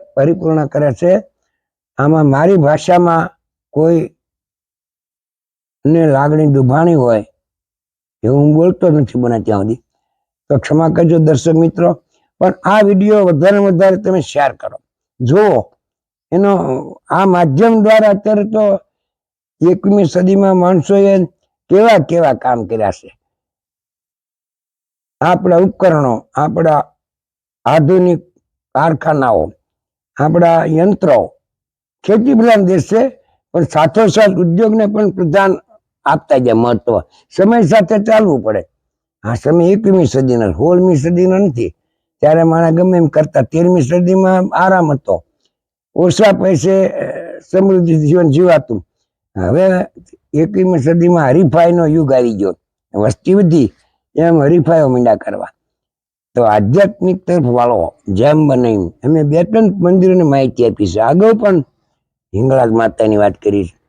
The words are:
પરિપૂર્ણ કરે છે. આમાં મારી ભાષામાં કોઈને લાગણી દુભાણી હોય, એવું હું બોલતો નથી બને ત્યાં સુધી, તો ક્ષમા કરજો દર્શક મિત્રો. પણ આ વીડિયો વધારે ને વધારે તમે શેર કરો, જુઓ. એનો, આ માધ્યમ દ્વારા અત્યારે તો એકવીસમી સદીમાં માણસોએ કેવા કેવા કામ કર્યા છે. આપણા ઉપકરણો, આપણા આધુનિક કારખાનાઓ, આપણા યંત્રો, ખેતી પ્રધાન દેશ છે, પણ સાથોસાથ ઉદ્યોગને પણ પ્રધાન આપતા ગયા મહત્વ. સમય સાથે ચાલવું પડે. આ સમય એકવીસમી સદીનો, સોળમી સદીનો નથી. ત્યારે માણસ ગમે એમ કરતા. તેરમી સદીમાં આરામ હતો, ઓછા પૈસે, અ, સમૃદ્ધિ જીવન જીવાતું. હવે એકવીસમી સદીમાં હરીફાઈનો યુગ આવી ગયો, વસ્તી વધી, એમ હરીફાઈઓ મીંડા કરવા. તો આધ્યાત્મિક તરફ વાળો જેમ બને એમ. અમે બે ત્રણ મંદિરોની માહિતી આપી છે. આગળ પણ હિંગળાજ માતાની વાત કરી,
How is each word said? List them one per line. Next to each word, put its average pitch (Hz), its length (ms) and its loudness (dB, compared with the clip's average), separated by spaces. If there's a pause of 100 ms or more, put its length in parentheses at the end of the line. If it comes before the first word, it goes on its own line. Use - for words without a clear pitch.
(160)
પરિપૂર્ણ 160 520 -2
કરે 147 240 -2
છે. 180 320 0 (760)
આમાં 151 280 0
મારી 151 320 2
ભાષામાં 165 720 0 (400)
કોઈને - 2250 -6
લાગણી 151 420 0
દુભાણી 139 460 0
હોય, 120 320 0 (960)
એવું 131 160 0
હું 147 140 2
બોલતો 180 360 0
નથી 147 300 -2
બને 120 200 -2
ત્યાં 104 220 -4
સુધી, 110 220 -6 (680)
તો 143 80 0
ક્ષમા 156 320 -2
કરજો 170 280 0
દર્શક 156 360 0
મિત્રો. 165 500 -2 (360)
પણ 185 140 0 (100)
આ 202 220 0
વીડિયો 202 400 2
વધારે 180 340 2
ને 202 60 0
વધારે 190 300 2
તમે 190 260 -2
શેર 139 320 -4
કરો, - 240 -14 (440)
જુઓ. 151 520 0 (580)
એનો, 196 240 0 (540)
આ 185 160 0
માધ્યમ 180 580 0
દ્વારા 220 240 4
અત્યારે 208 360 -2
તો 214 360 -2 (920)
એકવીસમી 196 340 0
સદીમાં 190 520 0
માણસોએ 190 680 0 (420)
કેવા 214 280 4
કેવા 160 360 -2
કામ 120 320 -4
કર્યા 107 260 -4
છે. - 260 -20 (2000)
આપણા 180 360 0
ઉપકરણો, 156 800 0
આપણા 151 480 -2 (840)
આધુનિક 165 540 0 (540)
કારખાનાઓ, 135 800 -2 (680)
આપણા 165 460 2
યંત્રો, 156 680 0 (720)
ખેતી 226 300 0
પ્રધાન 226 320 2
દેશ 180 280 -2
છે, 233 260 -2 (340)
પણ 170 100 -2
સાથોસાથ 208 680 0
ઉદ્યોગને 196 560 0
પણ 208 260 -2
પ્રધાન 190 460 -2 (480)
આપતા 143 320 0
ગયા 120 180 0
મહત્વ. 113 460 -2 (280)
સમય 220 320 0
સાથે 208 420 0
ચાલવું 214 400 0
પડે. 104 260 -4 (540)
આ 110 100 -6
સમય 160 320 0
એકવીસમી 190 400 2
સદીનો, 123 460 -2
સોળમી 180 440 0
સદીનો 175 420 0
નથી. 120 380 -4 (440)
ત્યારે 160 240 2
માણસ 165 300 0
ગમે 180 240 0
એમ 165 100 2
કરતા. 147 340 -2
તેરમી 170 400 0
સદીમાં 185 600 0 (100)
આરામ 180 380 0
હતો, 101 340 -4 (720)
ઓછા 190 360 2
પૈસે, 185 560 0
અ, 139 520 -10
સમૃદ્ધિ 175 680 0
જીવન 165 220 2
જીવાતું. 147 560 0 (540)
હવે 98 220 0 (720)
એકવીસમી 185 460 -2
સદીમાં 170 480 0
હરીફાઈનો 165 580 2
યુગ 151 280 0
આવી 123 200 0
ગયો, 95 220 -4 (400)
વસ્તી 107 380 -2
વધી, 170 400 2 (420)
એમ 165 260 2
હરીફાઈઓ 156 460 2
મીંડા 123 280 0
કરવા. 98 320 -10 (880)
તો 120 80 0
આધ્યાત્મિક 180 840 0
તરફ 180 180 -2
વાળો 120 500 -2 (120)
જેમ 147 400 0
બને 127 260 0
એમ. 95 140 -2
અમે 151 360 -2
બે 151 200 0
ત્રણ 220 200 0
મંદિરોની 185 600 2
માહિતી 135 420 0
આપી 107 220 -2
છે. 90 120 -4
આગળ 175 340 2
પણ 202 300 0 (720)
હિંગળાજ 127 340 0
માતાની 110 480 0
વાત 101 160 0
કરી, 101 400 -4 (160)